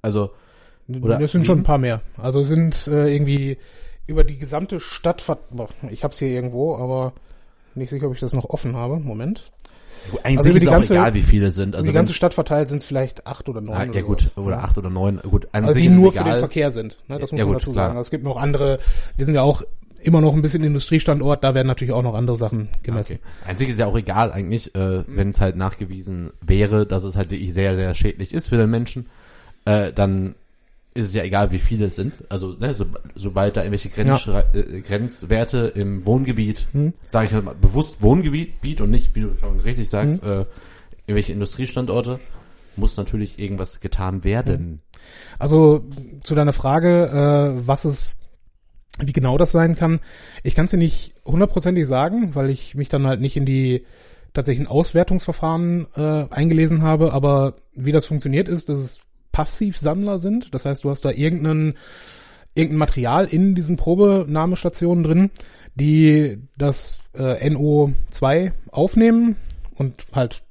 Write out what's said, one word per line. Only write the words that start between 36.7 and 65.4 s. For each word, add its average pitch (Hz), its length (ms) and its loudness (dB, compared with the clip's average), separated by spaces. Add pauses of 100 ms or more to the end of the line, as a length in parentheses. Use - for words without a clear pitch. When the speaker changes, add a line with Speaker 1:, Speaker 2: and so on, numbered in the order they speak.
Speaker 2:
Mhm. 147 200 0 (160)
Speaker 1:
sag 110 180 0
ich 104 60 -2
mal 107 280 -2
bewusst - 400 2
Wohngebiet 151 800 0
und 104 120 4
nicht, 117 240 6
wie 107 60 0
du 107 120 -2
schon 101 240 0
richtig 113 320 0
sagst, 143 320 0
Speaker 2:
Mhm. 101 80 -4
Speaker 1:
äh, 98 140 -2 (640)
irgendwelche 104 240 -2
Industriestandorte, 123 880 -4 (560)
muss 95 200 0
natürlich 104 440 -6
irgendwas 98 400 -8
getan 95 420 -4
werden. 110 460 0
Speaker 2:
Mhm. 78 100 -12 (640)
Also 151 440 6 (380)
zu 151 140 -2
deiner 147 160 4
Frage, 143 1040 2
äh, 120 100 -6
was 135 200 0
es, - 340 -2 (800)
wie 139 120 -4
genau 131 240 2
das 165 140 4
sein 165 240 4
kann, 165 240 0 (460)
ich - 100 2
kann's 165 160 4
dir 196 60 2
nicht - 380 0 (100)
hundertprozentig 175 640 2
sagen, 160 480 -2
weil 135 140 0
ich - 260 -8
mich 139 120 -4
dann 139 200 0
halt 127 120 -2
nicht 135 160 -2
in 139 100 0
die 131 380 0 (480)
tatsächlichen 139 380 -2
Auswertungsverfahren, 170 1300 0
äh, 151 340 -2
eingelesen 160 520 2
habe, 156 300 4
aber 139 440 2 (180)
wie 131 160 -4
das 151 160 2
funktioniert 143 420 -2
ist, 165 200 -4
dass 143 100 -2
es 135 220 -10 (320)
Passivsammler 196 880 -2
sind. 208 340 -4
Das 127 100 -6
heißt, 139 200 -4
du 143 60 0
hast 139 140 -8
da 139 60 2
irgendeinen, 156 640 0 (800)
irgendein 151 240 0
Material 143 480 2
in 185 300 2
diesen 170 200 -2
Probenahmestationen 175 1300 2
drin, 170 280 4 (440)